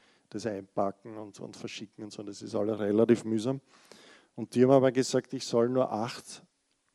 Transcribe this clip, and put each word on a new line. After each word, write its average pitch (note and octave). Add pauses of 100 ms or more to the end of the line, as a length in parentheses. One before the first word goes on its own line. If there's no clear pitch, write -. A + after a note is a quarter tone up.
(300)
das G#2
einpacken G2+
und, G#2+
und -
verschicken -
und G#2
so. A2
Das G2+
ist G#2+
alles G#2+
relativ G#2+
mühsam. A2 (760)
Und A2
die B2
haben B2+
aber C3
gesagt, B2+
ich B2+
soll A#2+
nur B2+
acht - (520)